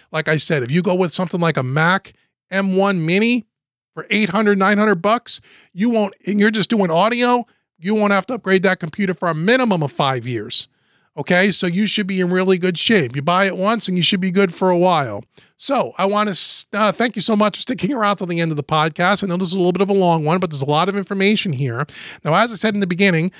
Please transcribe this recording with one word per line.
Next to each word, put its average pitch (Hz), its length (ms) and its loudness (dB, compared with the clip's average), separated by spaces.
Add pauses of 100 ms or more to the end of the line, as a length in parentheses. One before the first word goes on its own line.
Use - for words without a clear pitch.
(120)
like 156 160 -4
I 156 100 2
said, 147 260 0
if 117 80 -6
you 175 100 2
go 185 140 0
with 185 180 -2
something 185 260 -4
like 165 180 2
a 139 60 -2
Mac 160 500 0 (360)
M 190 260 -2
one 190 300 0
Mini 214 400 2 (480)
for - 160 -14
eight 208 200 0
hundred, 202 280 2
nine 196 220 2
hundred 214 160 2
bucks, 202 460 -4 (320)
you 214 180 0
won't, 214 240 -2 (100)
and 202 140 0
you're 208 100 4
just 214 220 -2
doing 202 180 2
audio, 240 560 2 (320)
you 185 160 -4
won't 208 200 2
have 190 120 2
to - 80 -6
upgrade 190 300 0
that 185 160 2
computer 185 340 -4
for 180 140 -4
a 165 80 -2
minimum 196 480 2
of 139 80 -4
five 131 340 0
years. 117 420 -6 (500)
Okay, 180 320 2
so 185 160 0
you 185 220 -2
should 208 200 -2
be 190 120 -4
in 180 100 0
really 185 280 2
good 180 200 -2
shape. 147 380 0
You 139 60 -4
buy 175 240 2
it 185 100 -2
once 202 320 -2
and 180 80 -2
you 180 80 0
should 185 160 2
be 185 120 -2
good 185 220 0
for 190 160 0
a 180 80 2
while. 151 460 0 (320)
So 214 420 -2
I 185 100 0
wanna 208 240 0
s-, - 420 0
uh, 208 180 2
thank 233 240 -2
you 202 60 -4
so 214 160 0
much 208 180 2
for - 60 -8
sticking 262 320 -4
around 208 240 0
till 190 100 -8
the 170 140 -2
end 165 100 0
of 151 60 -4
the 143 80 -6
podcast. 165 580 2
I 202 40 -4
know 175 100 -4
this 185 100 -2
is 165 60 -6
a 196 40 -4
little 180 140 2
bit 180 100 -4
of 196 80 0
a 202 40 0
long 170 320 2
one, 170 140 2
but 180 100 -2
there's 147 120 -6
a 139 80 -4
lot 160 200 2
of 196 80 -6
information 196 560 0
here. 127 320 -4 (400)
Now, 151 80 0
as 226 180 2
I 220 40 -10
said 220 180 0
in 202 80 -2
the 196 40 0
beginning, 180 540 0